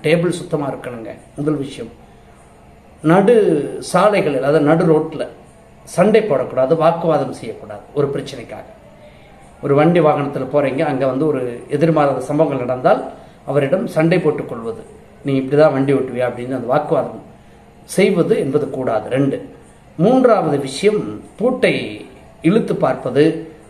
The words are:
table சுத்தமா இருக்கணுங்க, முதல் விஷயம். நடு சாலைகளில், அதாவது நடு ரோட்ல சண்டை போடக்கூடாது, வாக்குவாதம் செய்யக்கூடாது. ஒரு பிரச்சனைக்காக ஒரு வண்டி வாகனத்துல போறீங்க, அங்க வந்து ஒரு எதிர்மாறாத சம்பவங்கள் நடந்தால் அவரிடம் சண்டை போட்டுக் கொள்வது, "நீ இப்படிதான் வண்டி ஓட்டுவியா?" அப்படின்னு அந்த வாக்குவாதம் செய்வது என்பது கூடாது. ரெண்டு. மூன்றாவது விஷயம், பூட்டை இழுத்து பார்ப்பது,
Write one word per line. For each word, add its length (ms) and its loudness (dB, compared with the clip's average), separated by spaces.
table 260 2
சுத்தமா 440 -6
இருக்கணுங்க, 360 -12
முதல் 200 -2
விஷயம். 360 -10
நடு 760 4
சாலைகளில், 640 0
அதாவது 220 2
நடு 200 4
ரோட்ல 420 0
சண்டை 360 2
போடக்கூடாது, 560 0
வாக்குவாதம் 560 0
செய்யக்கூடாது. 480 -14
ஒரு 200 -2
பிரச்சனைக்காக 600 -12
ஒரு 120 0
வண்டி 260 4
வாகனத்துல 520 0
போறீங்க, 280 0
அங்க 260 -2
வந்து 200 0
ஒரு 440 -4
எதிர்மாறாத 480 2
சம்பவங்கள் 480 -2
நடந்தால் 460 0
அவரிடம் 400 0
சண்டை 320 2
போட்டுக் 300 -2
கொள்வது, 340 -10
"நீ 160 0
இப்படிதான் 320 4
வண்டி 200 0
ஓட்டுவியா?" 340 -2
அப்படின்னு 280 -6
அந்த 120 -6
வாக்குவாதம் 560 -2
செய்வது 540 2
என்பது 320 -2
கூடாது. 380 -4
ரெண்டு. 400 -2
மூன்றாவது 640 4
விஷயம், 640 -2
பூட்டை 680 -2
இழுத்து 340 2
பார்ப்பது, 720 0